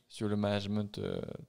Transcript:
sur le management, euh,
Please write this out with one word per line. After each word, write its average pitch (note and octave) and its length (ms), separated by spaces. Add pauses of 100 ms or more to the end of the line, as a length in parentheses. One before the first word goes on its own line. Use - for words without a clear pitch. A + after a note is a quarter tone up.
sur - 180
le G#2 80
management, G#2 640
euh, F#2+ 240 (280)